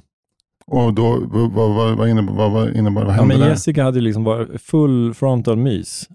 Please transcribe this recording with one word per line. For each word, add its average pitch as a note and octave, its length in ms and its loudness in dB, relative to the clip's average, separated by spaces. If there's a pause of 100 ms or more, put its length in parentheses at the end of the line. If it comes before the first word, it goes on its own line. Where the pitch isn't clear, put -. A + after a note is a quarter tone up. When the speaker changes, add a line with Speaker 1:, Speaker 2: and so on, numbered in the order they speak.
(720)
Speaker 1:
Och A#2+ 220 0
då, A#2 320 0
vad, A#2 260 -2
vad, G#2+ 240 0
vad, A2+ 220 0
vad A2 120 0
innebar, G#2+ 240 0
vad, G#2 180 0
vad A2+ 240 -2
innebar, G#2+ 280 0
vad G2 100 0
Speaker 2:
Ja, G#2 40 2
Speaker 1:
hände B2 180 4
Speaker 2:
men C3+ 40 2
Speaker 1:
där? C#3+ 100 4
Speaker 2:
Jessica D3+ 340 0
hade C3 140 0
ju B2 60 2
liksom A2 200 -2
bara A2 220 -2 (120)
full B2+ 560 0
frontal A#2+ 440 0
mys. A2+ 580 -4